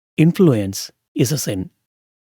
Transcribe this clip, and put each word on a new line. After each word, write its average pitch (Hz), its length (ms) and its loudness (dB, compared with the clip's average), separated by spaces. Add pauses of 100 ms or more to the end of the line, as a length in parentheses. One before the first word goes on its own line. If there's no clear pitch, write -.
(220)
"Influence 139 680 2 (300)
is 123 120 0
a 135 220 -6
sin. 92 140 -6 (640)